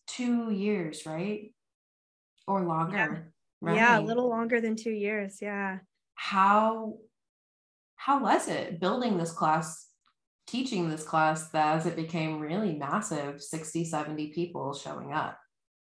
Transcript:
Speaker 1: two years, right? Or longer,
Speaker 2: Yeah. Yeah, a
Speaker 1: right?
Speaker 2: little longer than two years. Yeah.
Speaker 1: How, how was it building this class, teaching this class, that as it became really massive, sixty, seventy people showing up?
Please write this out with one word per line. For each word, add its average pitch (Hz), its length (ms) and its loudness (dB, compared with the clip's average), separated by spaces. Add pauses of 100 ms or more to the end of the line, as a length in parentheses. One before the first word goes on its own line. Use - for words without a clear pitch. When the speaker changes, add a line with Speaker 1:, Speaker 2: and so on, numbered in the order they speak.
Speaker 1:
two 240 440 0
years, 190 540 0
right? 185 460 -6 (960)
Or 190 140 2
longer, 165 720 0 (300)
Speaker 2:
Yeah. 165 120 2
Yeah, 226 220 8
a - 40 8
Speaker 1:
right? - 60 0
Speaker 2:
little 240 240 2
longer 233 320 0
than 220 140 0
two 220 160 -4
years. 202 500 -2
Yeah. 202 380 -4 (360)
Speaker 1:
How, 220 800 4 (1000)
how 269 260 2
was 240 260 4
it 165 320 -4
building 214 380 2
this 165 140 0
class, 160 560 0 (600)
teaching 214 420 -2
this 156 140 -4
class, 156 460 2
that 156 280 2
as 165 80 0
it 165 100 0
became 160 440 -2
really 165 360 -2
massive, 147 640 -4
sixty, 160 420 -6
seventy 151 440 -4
people 143 460 -6
showing 139 380 -10
up? 147 280 -4 (480)